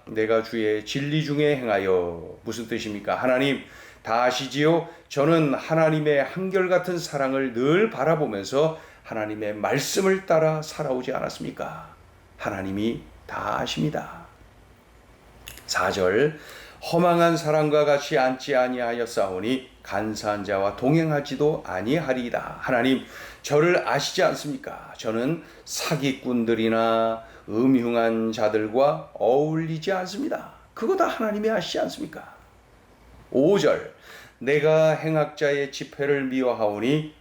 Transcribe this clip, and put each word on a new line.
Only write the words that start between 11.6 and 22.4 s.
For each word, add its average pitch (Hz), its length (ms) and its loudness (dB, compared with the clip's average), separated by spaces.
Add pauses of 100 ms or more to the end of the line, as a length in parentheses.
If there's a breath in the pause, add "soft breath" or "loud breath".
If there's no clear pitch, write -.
하나님이 101 640 -4 (240)
다 127 340 -4
아십니다. - 640 -6 (1400)
사 - 240 0
절, 107 480 2 (540 loud breath)
"허망한 170 440 4
사람과 151 480 2
같이 147 340 2
앉지 131 380 0
아니하여 123 500 0
싸우니 104 640 -2 (120)
간사한 104 640 -4
자와 98 320 0
동행하지도 147 920 0
아니하리이다." 123 920 -4